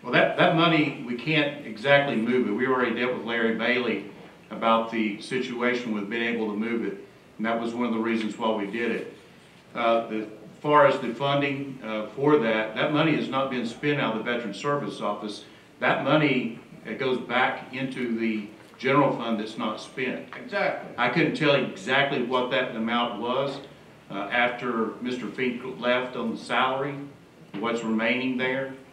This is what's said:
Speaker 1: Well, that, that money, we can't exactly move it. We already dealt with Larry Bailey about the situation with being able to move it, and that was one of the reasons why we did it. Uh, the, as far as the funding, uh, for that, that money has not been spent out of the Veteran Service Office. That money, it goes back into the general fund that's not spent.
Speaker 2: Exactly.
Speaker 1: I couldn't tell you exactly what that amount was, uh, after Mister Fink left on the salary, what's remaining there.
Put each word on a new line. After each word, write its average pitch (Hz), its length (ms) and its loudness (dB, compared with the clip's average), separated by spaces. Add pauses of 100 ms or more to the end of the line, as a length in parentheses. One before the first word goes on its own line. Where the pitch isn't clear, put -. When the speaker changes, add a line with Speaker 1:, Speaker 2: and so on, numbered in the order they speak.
Speaker 1:
Well, 120 120 -4
that, - 240 4
that 165 180 6
money, 151 520 4
we 120 80 -4
can't 151 500 0
exactly 120 500 4
move 120 320 2
it. 104 40 0
We 127 160 0
already 123 260 2
dealt 123 240 -2
with 104 80 -8
Larry 113 300 0
Bailey 120 560 0 (400)
about 113 400 2
the 107 280 -2
situation 120 760 -2
with 101 160 -4
being 117 240 -2
able 107 160 -2
to 104 40 -4
move 113 300 -2
it, 98 220 -8 (300)
and 107 100 -4
that 117 120 0
was 117 140 -4
one 120 140 -2
of 113 60 0
the 113 60 0
reasons 113 380 -2
why 113 140 0
we 101 160 -2
did 113 240 -2
it. 90 260 -6 (560)
Uh, 117 340 2
the, 110 100 -4
as 107 100 -4 (340)
far 147 240 8
as 131 140 4
the 120 120 -4
funding, 139 720 -2
uh, 107 260 -4
for 147 280 6
that, 110 380 2
that 151 180 0
money 156 220 4
has 113 140 -2
not 135 200 0
been 120 160 -2
spent 143 340 -2
out 113 160 0
of 104 80 -4
the 120 80 -2
Veteran 110 220 -2
Service 135 480 -2
Office. 104 420 -4 (360)
That 131 240 2
money, 135 560 2 (260)
it 110 140 -8
goes 127 180 0
back 127 560 -2
into 120 420 -4
the 110 320 -2 (300)
general 139 400 4
fund 113 220 -2
that's 110 180 -8
not 110 240 -4
spent. 123 460 -6 (120)
Speaker 2:
Exactly. - 600 -2
Speaker 1:
I 123 100 2
couldn't - 260 2
tell 143 220 4
you 110 80 2
exactly 135 560 0
what 123 300 0
that - 240 0
amount 117 480 -2
was, 139 360 -2 (520)
uh, 101 200 -6
after 120 600 0 (100)
Mister 120 300 -6
Fink 123 320 -4 (160)
left 123 360 0
on 113 200 -4
the - 20 -10
salary, 135 580 -2 (580)
what's 113 300 -2
remaining 123 540 0
there. 131 380 -2 (180)